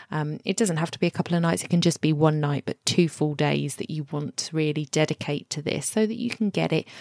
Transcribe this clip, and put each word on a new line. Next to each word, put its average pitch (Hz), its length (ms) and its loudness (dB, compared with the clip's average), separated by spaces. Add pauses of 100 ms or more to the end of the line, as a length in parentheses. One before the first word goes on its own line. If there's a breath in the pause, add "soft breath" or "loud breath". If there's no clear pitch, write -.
Um, 151 340 -4
it 190 140 0
doesn't 180 200 2
have 160 140 -2
to - 80 -10
be - 60 2
a - 60 2
couple - 240 0
of 170 60 2
nights. 170 220 0
It - 60 -12
can 175 120 4
just 165 200 2
be 160 120 4
one 151 260 4
night, 143 260 0
but - 200 -8
two 175 220 4
full 151 280 -2
days 143 400 0
that - 160 -8
you 151 180 -6
want 147 280 -6
to - 180 -6
really 151 300 0
dedicate 151 680 -2
to 147 100 -6
this - 240 -2
so 220 220 2
that 226 100 -6
you 240 140 -4
can 208 180 -2
get 165 240 0
it 160 140 0 (140 loud breath)